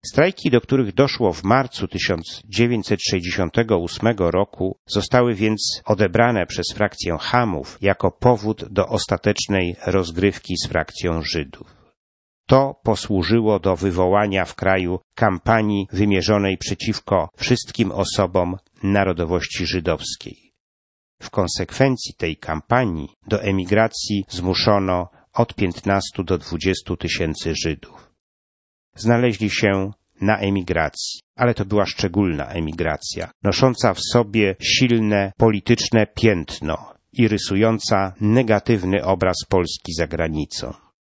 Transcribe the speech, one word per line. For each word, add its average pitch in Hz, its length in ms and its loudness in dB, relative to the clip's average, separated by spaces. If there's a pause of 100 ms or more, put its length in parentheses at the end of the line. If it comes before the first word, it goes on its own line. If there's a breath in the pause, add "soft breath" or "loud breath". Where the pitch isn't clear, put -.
Strajki, 175 440 0
do 120 120 4
których 123 320 0
doszło 123 400 2
w 85 100 -10
marcu 120 440 0
tysiąc - 580 -6
dziewięćset 107 560 0
sześćdziesiątego 95 760 0
ósmego 90 540 0
roku, 92 460 -2 (100)
zostały 120 460 0
więc 107 520 -2
odebrane 104 600 2
przez - 280 -6
frakcję 87 460 -2
Hamów 104 640 -2
jako 98 300 2
powód 110 600 0
do 98 160 0
ostatecznej 98 880 -2 (100)
rozgrywki 90 720 0
z - 100 -6
frakcją 82 540 -2
Żydów. - 640 -8 (640)
To 135 360 4
posłużyło 104 760 2
do 92 160 2
wywołania 95 680 2
w - 100 -16
kraju 92 440 0 (160)
kampanii 104 760 2
wymierzonej 98 680 2
przeciwko - 800 -2
wszystkim - 560 -2
osobom 90 640 0 (280)
narodowości 90 840 0
żydowskiej. - 880 -6 (680)
W - 80 -18
konsekwencji 110 880 -2
tej 82 200 -4
kampanii 82 720 -2 (180)
do 104 140 -2
emigracji 98 880 0
zmuszono 92 800 0 (240 soft breath)
od - 220 0
piętnastu 98 680 -2
do 87 140 -2
dwudziestu 87 600 -4
tysięcy 80 580 -4
Żydów. - 580 -8 (840)
Znaleźli 113 540 0
się 98 420 0 (300)
na 101 160 2
emigracji, 92 840 -2 (140)
ale 120 180 2
to 101 120 -4
była 101 200 2
szczególna 87 600 -2
emigracja, 80 840 -6 (120)
nosząca 113 500 2
w - 60 -6 (120)
sobie 104 480 2
silne 107 760 2
polityczne 110 720 2
piętno 80 840 -2 (200)
i 117 140 4
rysująca 101 920 0
negatywny 107 840 2
obraz 92 340 0 (120)
Polski 87 440 -2
za 82 140 -2
granicą. 80 640 -4 (300)